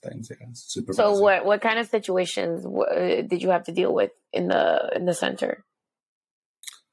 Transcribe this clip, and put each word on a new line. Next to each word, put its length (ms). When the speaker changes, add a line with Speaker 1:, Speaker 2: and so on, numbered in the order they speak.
Speaker 1:
things, 260
yeah, 240
supervisor. 600
Speaker 2:
So 60
what, 240
what 160
kind 180
of 80
situations 760
w-, 200
uh, 400
did 180
you 80
have 140
to 80
deal 220
with 180
in 180
the, 460
in 100
the 100
center? 500